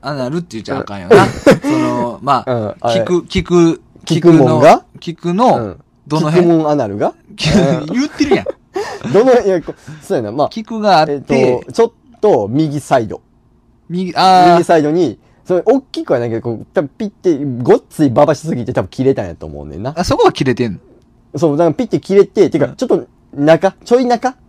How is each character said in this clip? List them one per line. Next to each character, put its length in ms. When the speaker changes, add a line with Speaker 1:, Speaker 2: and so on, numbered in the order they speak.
Speaker 1:
ア 120
ナ 160
ル 80
っ 40
て 100
言 100
っ 20
ち 80
ゃ 80
あ 40
か 120
ん 60
よ 80
な。 140
Speaker 2:
う 20
ん。 40
Speaker 1:
そ 380
の、 540
ま 240
あ、 80
Speaker 2:
う 140
ん、 140
あ 140
れ。 60
Speaker 1:
聞 20
く、 180
聞 220
く、 380
Speaker 2:
聞 160
く 120
も 240
ん 20
が？ 240
Speaker 1:
聞 160
く 180
の、 240
Speaker 2:
う 100
ん。 160
Speaker 1:
ど 120
の 120
辺？ 160
Speaker 2:
聞 40
く 60
も 60
ん 60
ア 60
ナ 120
ル 100
が？ 160
Speaker 1:
<laughs> 120
言 140
っ 40
て 160
る 100
や 80
ん。 680
Speaker 2:
ど 100
の、 180
い 60
や、 140
こ-、 120
そ 140
う 20
や 60
な。 80
ま 140
あ、 40
Speaker 1:
聞 160
く 160
が 180
あ 40
っ 40
て。 60
Speaker 2:
え 280
っ 80
と、 60
ち 120
ょ 40
っ 40
と 300
右 300
サ 200
イ 80
ド。 140
Speaker 1:
右、 260
あ 320
ー。 60
Speaker 2:
右 100
サ 140
イ 60
ド 80
に、 280
そ 100
れ、 100
大 160
き 240
く 80
は 60
な 80
い 20
け 60
ど、 60
こ 200
う、 120
多 100
分 140
ピ 100
ッ 20
て、 280
ご 120
っ 140
つ 160
い 40
バ 160
バ 100
し 40
す 160
ぎ 100
て、 80
多 100
分 40
切 160
れ 120
た 80
ん 40
や 80
と 100
思 180
う 40
ね 100
ん 60
な。 140
Speaker 1:
あ、 60
そ 120
こ 100
は 60
切 140
れ 100
て 120
ん 60
の？ 680
Speaker 2:
そ 140
う、 40
だ 80
か 60
ら 40
ピ 100
ッ 20
て 120
切 160
れ 100
て、 240
て 80
か、 100
Speaker 1:
う 40
ん。 40
Speaker 2:
ち 80
ょ 20
っ 40
と 180
中？ 500
ち 100
ょ 60
い 60
中？ 320